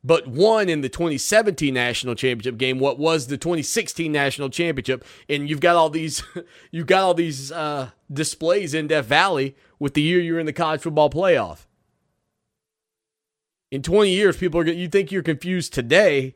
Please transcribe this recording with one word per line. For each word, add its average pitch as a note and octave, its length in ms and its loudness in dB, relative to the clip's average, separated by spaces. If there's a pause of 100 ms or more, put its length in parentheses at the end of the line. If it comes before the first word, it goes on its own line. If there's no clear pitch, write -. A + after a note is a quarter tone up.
but D3 240 2
won G3 400 2
in D#3 120 0
the C3+ 80 -4
twenty D#3+ 300 -4
seventeen F3+ 560 0
national B2 400 -2
championship A#2+ 440 -4
game, C3 200 -2
what C3+ 200 0
was D3+ 300 0
the C#3 100 -6
twenty E3 240 -2
sixteen E3 500 -4
national C#3 380 -2
championship. C3+ 540 -4 (240)
And C#3+ 200 -4
you've D3+ 120 -4
got E3+ 140 4
all D#3+ 160 4
these, D#3+ 320 -6 (260)
<laughs> - 220 -20
you've E3 160 -8
got F#3 160 4
all F#3 120 2
these, D3 360 -4
uh, D3 400 -6 (220)
displays D#3+ 640 -2
in D#3 140 -2
Death D3 180 2
Valley C#3+ 500 2 (220)
with C#3+ 160 -4
the D3+ 80 2
year F3 180 2
you E3 140 -4
were E3 60 -2
in D#3+ 60 -4
the D3+ 60 -4
college D#3+ 300 -2
football D3+ 260 2
playoff. C3+ 580 0 (2000)
In C3+ 120 -6
twenty G3 280 4
years, F#3 260 2
people E3+ 240 0
are E3 40 0
gonna, E3 120 0
you F3 120 -6
think F#3+ 240 0
you're F#3+ 100 -2
confused E3+ 500 -4
today. C#3 640 2